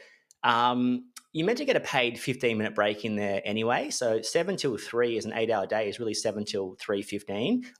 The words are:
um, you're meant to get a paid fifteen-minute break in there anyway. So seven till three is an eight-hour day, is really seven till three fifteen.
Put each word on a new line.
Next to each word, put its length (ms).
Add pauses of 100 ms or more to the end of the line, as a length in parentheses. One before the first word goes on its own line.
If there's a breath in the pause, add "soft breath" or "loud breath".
(440 loud breath)
um, 640 (260)
you're 140
meant 140
to 60
get 120
a 40
paid 380
fifteen-minute 560
break 300
in 100
there 300
anyway. 440
So 320
seven 360
till 180
three 420
is 80
an 80
eight-hour 340
day, 200
is 100
really 180
seven 280
till 340
three 260
fifteen. 600 (160 loud breath)